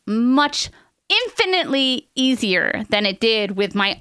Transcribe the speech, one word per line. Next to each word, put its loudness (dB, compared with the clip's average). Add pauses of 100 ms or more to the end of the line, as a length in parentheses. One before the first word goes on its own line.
much 0 (400)
infinitely 0
easier 0
than 0
it -4
did 0
with 0
my -2